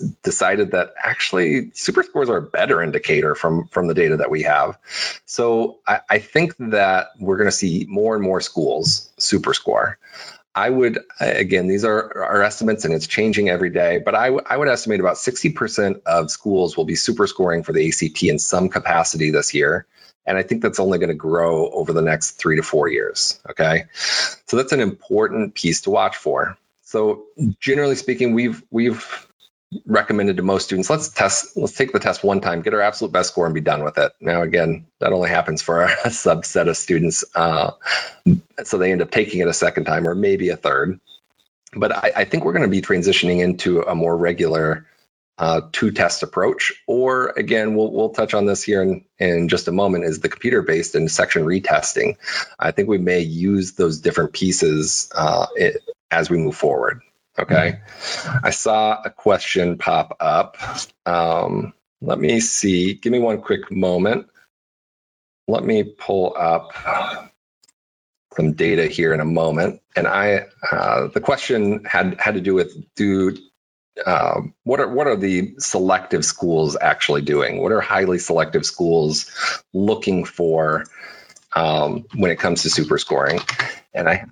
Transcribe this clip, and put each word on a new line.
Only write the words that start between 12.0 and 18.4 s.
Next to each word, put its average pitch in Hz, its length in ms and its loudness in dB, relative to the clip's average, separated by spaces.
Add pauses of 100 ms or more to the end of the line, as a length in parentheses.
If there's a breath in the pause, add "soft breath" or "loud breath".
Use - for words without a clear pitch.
our 101 200 2
estimates 107 420 0
and 82 80 0
it's 80 140 -2
changing 104 420 2
every 90 220 0
day, 87 340 2
but 101 100 2
I, 113 120 2
w-, 131 200 0
I 127 120 0
would 143 100 2
estimate 110 320 0
about 90 160 2
sixty - 340 -2
percent 101 540 -2
of 82 260 0
schools 92 460 0
will 82 80 0
be 80 100 -2 (120)
super 101 200 2
scoring 87 380 0
for - 80 -6
the 80 160 2
A - 20 0
C 80 200 -2
T - 180 0
in 78 100 2
some 92 300 0